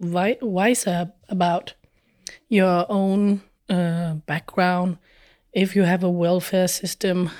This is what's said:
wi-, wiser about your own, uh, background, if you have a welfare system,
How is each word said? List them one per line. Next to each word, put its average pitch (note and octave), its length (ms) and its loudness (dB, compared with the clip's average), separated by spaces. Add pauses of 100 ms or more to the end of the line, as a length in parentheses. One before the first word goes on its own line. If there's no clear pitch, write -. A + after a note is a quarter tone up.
wi-, F3+ 420 -2
wiser F#3 720 0 (160)
about F3 460 -2 (760)
your F#3 420 4
own, G3 500 2 (300)
uh, E3+ 440 -2 (120)
background, F3+ 720 0 (540)
if F#3+ 240 0
you G3 80 4
have F3+ 200 2
a F3+ 60 2
welfare F3 580 0
system, F3+ 580 -2 (140)